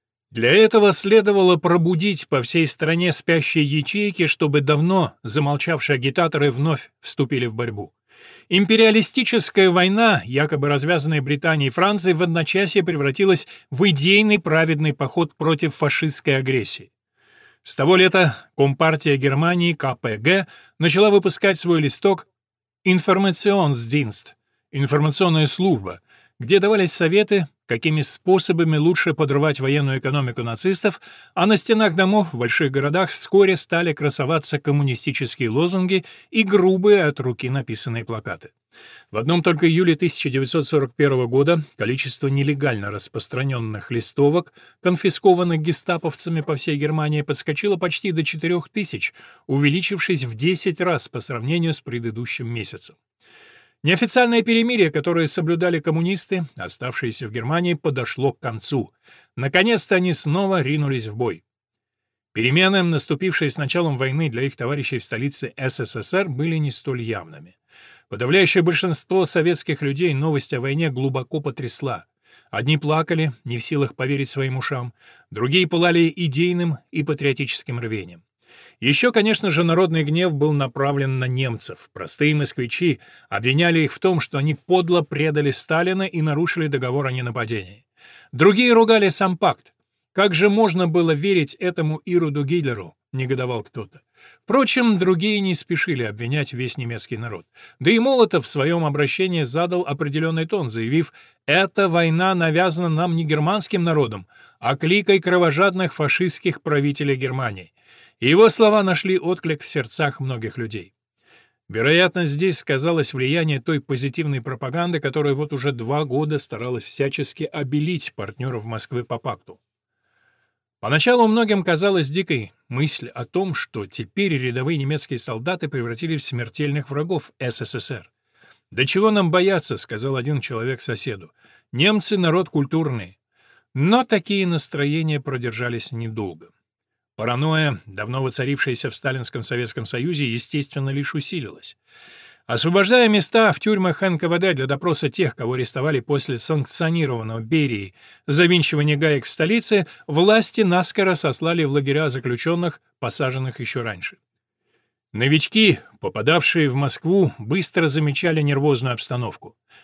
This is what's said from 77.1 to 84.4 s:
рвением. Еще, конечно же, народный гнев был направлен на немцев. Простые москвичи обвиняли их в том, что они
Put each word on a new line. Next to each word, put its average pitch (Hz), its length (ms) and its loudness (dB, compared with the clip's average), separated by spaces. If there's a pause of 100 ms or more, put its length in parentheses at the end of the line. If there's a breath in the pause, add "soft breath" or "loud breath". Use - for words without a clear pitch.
рвением. 101 460 -10 (540 soft breath)
Еще, 143 320 2
конечно 214 380 0
же, 170 160 2
народный 165 400 2
гнев 165 300 0
был 151 180 0
направлен 139 640 -2
на 127 80 -4
немцев. 127 680 -6
Простые 147 400 0
москвичи 139 640 -2 (300 soft breath)
обвиняли 147 500 2
их 147 120 0
в - 60 -16
том, 180 220 2
что - 160 -8
они 147 180 0